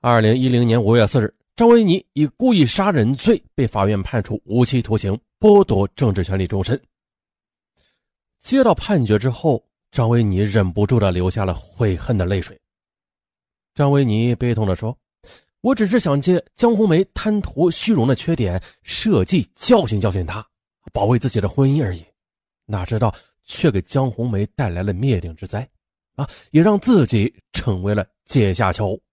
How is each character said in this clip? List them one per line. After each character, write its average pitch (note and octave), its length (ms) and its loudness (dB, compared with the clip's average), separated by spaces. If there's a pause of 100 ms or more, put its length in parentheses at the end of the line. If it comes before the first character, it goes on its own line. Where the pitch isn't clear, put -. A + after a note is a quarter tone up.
二 A#2+ 200 2
零 A2 160 4
一 B2+ 120 0
零 A#2+ 180 2
年 A2+ 160 2
五 A2 140 2
月 A2+ 100 4
四 B2 160 0
日， G#2 100 -4 (220)
张 A#3 140 2
维 A#3 160 6
尼 F#3 200 0 (100)
以 D3+ 120 0
故 B3 260 0
意 E3+ 140 4
杀 F#3+ 240 0
人 B2+ 240 0
罪 G3+ 260 0 (140)
被 C#3 100 -2
法 G#2 220 -2
院 G2+ 160 -2
判 A#2 180 -4
处 - 240 -8
无 A#2+ 200 0
期 B2 180 -2
徒 A2 160 -2
刑， G2 180 -4 (220)
剥 G#3 240 6
夺 G2+ 320 0
政 A#2 180 0
治 F#2 120 -2
权 F#2 120 -6
利 F#2+ 80 -2
终 F#2+ 180 -4
身。 B2+ 180 -4 (1600)
接 C4 240 0
到 G#3 100 4
判 D#3 320 -2
决 G#2 120 2
之 A#2+ 120 -2
后， B2+ 340 -2 (280)
张 A#2 160 0
维 A#2+ 140 2
尼 G2 160 0
忍 G2+ 340 0
不 G#2 120 0
住 A#2+ 140 2
地 G2+ 140 0
流 F2+ 180 -2
下 G2+ 140 -4
了 F#2 100 -2
悔 G2+ 420 -4
恨 A2 220 -4
的 F2+ 80 -2
泪 F#2 160 -4
水。 - 180 -14 (1120)
张 C#3+ 180 0
维 C#3+ 140 4
尼 A#2 300 0
悲 A#2+ 200 -2
痛 G#2 120 -2
地 F#2+ 80 0
说 A2 220 -8 (640)
：“我 B3+ 140 2
只 - 120 0
是 G#3 120 0
想 C#3+ 220 0
借 F3 220 0 (120)
江 A#3 220 2
红 G#3+ 120 2
梅 E3+ 240 4
贪 G#3+ 280 -2
图 E3+ 300 0
虚 G#3+ 220 -2
荣 B2+ 140 2
的 C3+ 80 2
缺 E3 220 -4
点 F#2 260 -4 (200)
设 D#3 420 0
计 D#3 300 -2
教 G#3+ 320 2
训 G#2+ 140 -2
教 G2+ 100 0
训 F2+ 140 -4
她， F2+ 220 -12 (460)
保 G2+ 140 -2
卫 A#2+ 120 2
自 C3 100 -4
己 A2+ 120 -2
的 F#2+ 80 -2
婚 C3+ 200 0
姻 C#3+ 140 0
而 F#2+ 140 -4
已， E2 80 -16 (600)
哪 G2 220 -6
知 A2 120 -4
道 G#2+ 140 0 (300)
却 - 300 -2
给 F#2+ 100 -2
江 C3 260 -2
红 A#2+ 220 -6
梅 G2+ 240 -2
带 B2+ 140 -4
来 F2+ 160 -6
了 G2+ 80 -2
灭 G#2 280 -2
顶 D#2+ 140 -12
之 D#2 100 -18
灾， G3+ 240 -10 (460)
啊， C#3 140 -8 (240)
也 D#3 100 4
让 G#3 160 4
自 G#3 260 2
己 G#2+ 300 -2 (180)
成 F#2+ 300 -4
为 G2+ 100 -2
了 G#2 140 -2 (180)
阶 G2+ 300 0
下 F#2+ 180 -2
囚。” G2+ 240 -4 (160)